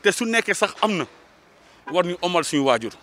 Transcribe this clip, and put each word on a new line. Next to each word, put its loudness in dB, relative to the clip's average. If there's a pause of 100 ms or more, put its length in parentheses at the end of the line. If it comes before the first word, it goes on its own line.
Te 6
su -4
nekkee 0
sax -2
am 0
na, -4 (840)
war 2
ñu -4
omal 0
suñu 0
waajur 2 (120)